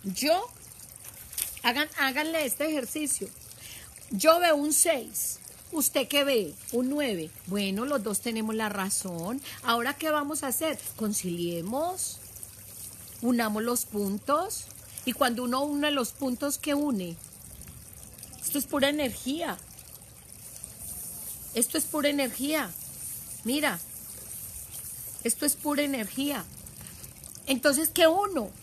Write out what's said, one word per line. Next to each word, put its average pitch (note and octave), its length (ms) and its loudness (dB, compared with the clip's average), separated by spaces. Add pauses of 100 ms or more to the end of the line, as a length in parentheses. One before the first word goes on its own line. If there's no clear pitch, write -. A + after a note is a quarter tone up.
Yo, D#4+ 460 4 (1120)
hagan, B3+ 240 4 (100)
háganle D4+ 480 2
este C#4+ 240 0
ejercicio. C#4+ 600 -2 (800)
Yo D#4 280 8
veo E4+ 160 8
un D4 180 2
seis. - 680 2 (320)
¿Usted C#4+ 360 2
qué C#4+ 160 6
ve? A3 300 4 (180)
Un B3 180 2
nueve. A#3 420 0 (160)
Bueno, G3 380 2
los C#4 180 2
dos G3+ 160 0
tenemos A3 340 0
la A3 160 2
razón. G3 720 -2 (220)
¿Ahora A#3 320 4
qué D#4 160 0
vamos D4 320 0
a C#4 40 0
hacer? C#4+ 300 0 (200)
Conciliemos. G3+ 1200 0 (1040)
Unamos A3+ 420 2
los A#3+ 220 2
puntos. G#3+ 800 0 (400)
Y B3+ 80 0
cuando B3 300 2
uno B3+ 200 2
une D4 260 2
los C4+ 220 2
puntos, C#4 460 0
¿qué D4 160 0
une? A3 420 2 (1300)
Esto - 180 0
es C4+ 60 -2
pura C#4 240 4
energía. C#4+ 680 0 (2000)
Esto A#3 220 2
es D4 80 2
pura D4 240 2
energía. C#4 600 0 (760)
Mira. A#3 340 2 (1400)
Esto A#3+ 220 0
es C#4+ 100 4
pura D4 260 0
energía. C4+ 640 0 (1040)
Entonces, C#4 420 6
¿qué E4+ 180 8
uno? E4 440 4 (120)